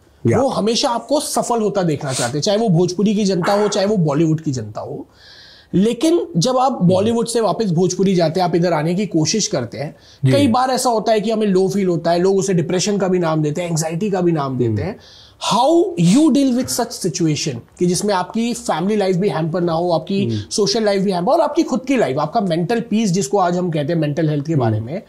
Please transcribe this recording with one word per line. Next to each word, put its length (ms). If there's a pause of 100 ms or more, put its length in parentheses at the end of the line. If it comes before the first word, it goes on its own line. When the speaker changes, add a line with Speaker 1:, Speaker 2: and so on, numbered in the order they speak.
(260)
Speaker 1:
या। 140
Speaker 2:
वो 80
हमेशा 420
आपको 300
सफल 420
होता 200
देखना 300
चाहते 260
हैं, 40
चाहे 160
वो 100
भोजपुरी 460
की 100
जनता 280
हो, 160
चाहे 180
वो 100
बॉलीवुड 440
की 120
जनता 280
हो। 260 (680)
लेकिन 520 (100)
जब 220
आप 140 (100)
बॉलीवुड 440
से 140
वापस 300
भोजपुरी 440
जाते 260
हैं, 80
आप 60
इधर 180
आने 220
की 120
कोशिश 400
करते 320
हैं, 180 (280)
Speaker 1:
जी। 80
Speaker 2:
कई 160
बार 220
ऐसा 200
होता 220
है 80
कि 100
हमें 160
लो 220
फील 200
होता 220
है, 80
लोग 200
उसे 160
डिप्रेशन 440
का 100
भी 100
नाम 240
देते 180
हैं, 80
एंग्जाइटी 420
का 100
भी 120
नाम 260
देते 240
Speaker 1:
हम्म। 0
Speaker 2:
हैं। 140 (580)
How 300 (200)
you 260
deal 280
with 220
such 260
situation 520 (200)
कि 80
जिसमें 280
आपकी 400
फैमिली 420
लाइफ 200
भी 120
हैम्पर 320
ना 120
हो, 180
आपकी 340
Speaker 1:
हम्म। 140 (120)
Speaker 2:
सोशल 320
लाइफ 200
भी 100
हैम्पर 200
और 80
आपकी 220
खुद 220
की 120
लाइफ, 220
आपका 220
मेंटल 400
पीस 300
जिसको 280
आज 180
हम 140
कहते 220
हैं 80
मेंटल 280
हेल्थ 180
के 100
बारे 200
Speaker 1:
हम्म। 100
Speaker 2:
में। 220